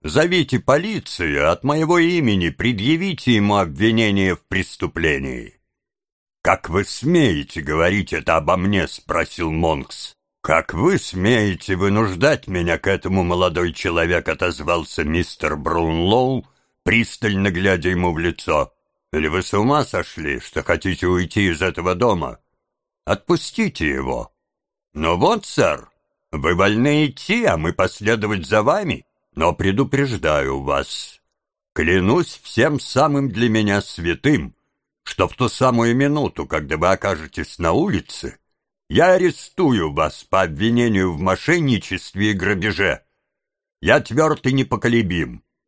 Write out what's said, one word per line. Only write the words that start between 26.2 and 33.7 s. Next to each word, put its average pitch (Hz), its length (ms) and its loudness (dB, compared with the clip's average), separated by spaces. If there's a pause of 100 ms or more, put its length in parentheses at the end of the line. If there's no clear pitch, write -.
вы 80 240 0
вольны 117 520 2
идти, 214 380 -2
а 131 120 2
мы 80 160 -2
последовать 104 760 -2
за 107 160 2
вами, 156 440 -2 (280)
но - 180 2
предупреждаю 95 1080 0
вас, - 580 -6 (540)
клянусь 92 680 2
всем 139 380 0
самым 139 500 0
для 113 180 0
меня 104 340 2